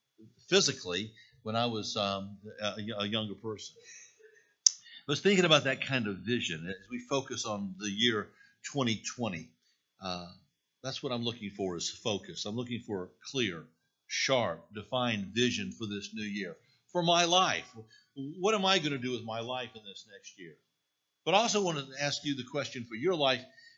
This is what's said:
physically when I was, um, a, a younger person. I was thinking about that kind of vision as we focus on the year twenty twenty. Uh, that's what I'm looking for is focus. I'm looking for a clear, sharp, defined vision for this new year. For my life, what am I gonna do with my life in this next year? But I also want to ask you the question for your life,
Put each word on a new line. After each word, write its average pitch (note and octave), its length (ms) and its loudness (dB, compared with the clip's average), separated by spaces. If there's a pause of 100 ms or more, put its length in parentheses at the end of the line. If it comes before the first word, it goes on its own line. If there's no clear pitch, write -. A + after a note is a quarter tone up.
(480)
physically A2 640 2 (300)
when A2 140 -2
I A#2+ 100 2
was, A2 300 -2
um, G2 400 -2 (240)
a, G2+ 140 -2 (240)
a G#2 80 0
younger G#2+ 280 -2
person. G#2+ 420 -10 (880)
I - 460 0
was - 80 0
thinking F#3 260 6
about D3 180 8
that C3 220 0
kind B2+ 200 0
of G2 120 -4
vision F#2 500 -2
as F#2+ 220 -10
we B2 80 -8
focus C3 480 -4
on G2+ 320 -4
the G#2 100 -6
year G#2+ 400 2 (420)
twenty A#2 320 0 (140)
twenty. G2 320 -6 (540)
Uh, F2+ 240 -6 (560)
that's C3 200 -8
what C3+ 100 -2
I'm A#2 120 -2
looking G#2 260 -6
for F#2+ 260 -4
is E2 120 -4
focus. - 560 -4
I'm G#2+ 120 -6
looking A#2+ 240 -6
for F#2+ 240 -6
a F#2 40 -16 (220)
clear, E2+ 340 0 (420)
sharp, G#2+ 560 2 (120)
defined G#2+ 600 -2
vision G2+ 380 2
for A2 140 -8
this G2+ 260 -6
new A2 100 -8
year. G2+ 340 -6 (360)
For F3 100 0
my E3+ 220 6
life, E3+ 400 4 (500)
what F3 400 0
am G3 120 2
I F#3+ 120 6
gonna D3 200 0
do B2+ 140 -2
with A2 120 -4
my A2+ 160 -4
life B2 340 -6
in A2 100 -18
this G2 280 -16
next - 260 -20
year? E2 160 -14 (720)
But D#3+ 100 2
I G3 40 10
also G#3 240 4
want E3 160 2
to C3+ 80 -4 (180)
ask C#3+ 200 -2
you C#3+ 120 0
the B2 80 -6
question B2+ 400 -6
for A2+ 100 -14
your D#3+ 200 2
life, C3 260 4 (380)